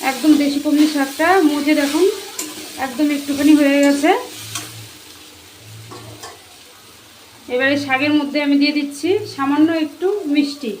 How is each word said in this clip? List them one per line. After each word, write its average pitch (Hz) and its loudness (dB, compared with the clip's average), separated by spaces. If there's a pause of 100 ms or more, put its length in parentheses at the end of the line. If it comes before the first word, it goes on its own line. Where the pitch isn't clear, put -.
(100)
একদম 254 0 (120)
দেশি 277 0
কমলি 302 2
শাকটা 294 0 (220)
মজে 294 0
দেখুন 294 2 (800)
একদম 254 -2 (100)
একটুখানি 285 2
হয়ে 277 4
গেছে। 285 2 (3500)
এবার 262 2
এই 285 -2
শাকের 277 0
মধ্যে 285 -2
আমি 285 2
দিয়ে 294 2
দিচ্ছি 294 -6 (260)
সামান্য 285 2 (160)
একটু 339 -6 (280)
মিষ্টি। 285 -2